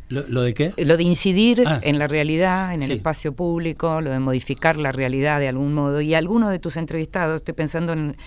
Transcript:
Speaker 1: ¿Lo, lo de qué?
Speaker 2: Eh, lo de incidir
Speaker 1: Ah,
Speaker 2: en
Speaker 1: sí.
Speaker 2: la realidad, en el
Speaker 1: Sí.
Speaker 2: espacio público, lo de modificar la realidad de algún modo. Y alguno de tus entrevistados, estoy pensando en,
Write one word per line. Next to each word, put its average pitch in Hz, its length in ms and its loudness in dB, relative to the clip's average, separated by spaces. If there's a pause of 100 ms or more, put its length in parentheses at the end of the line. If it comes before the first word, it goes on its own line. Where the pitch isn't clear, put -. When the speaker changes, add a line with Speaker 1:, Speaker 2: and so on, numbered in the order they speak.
Speaker 1:
¿Lo, 139 180 -4
lo 127 140 0
de 123 120 0
qué? 156 220 0
Speaker 2:
Eh, - 100 -2
lo 160 120 6
de 170 60 0
incidir 202 600 4
Speaker 1:
Ah, 156 180 2
Speaker 2:
en 147 100 2
Speaker 1:
sí. 147 60 0
Speaker 2:
la 147 80 0
realidad, 170 680 0
en 160 80 -2
el 135 60 -4
Speaker 1:
Sí. 135 80 -2
Speaker 2:
espacio 151 380 -4
público, 165 680 -2
lo 151 80 -4
de 131 100 -2
modificar 131 580 0
la 147 140 0
realidad 135 480 0
de 139 80 0
algún 139 260 0
modo. 143 280 0
Y 151 140 2
alguno 208 340 2
de 190 100 -2
tus - 160 -8
entrevistados, 160 640 -2
estoy 165 160 -8
pensando 165 400 -2
en, 151 340 -4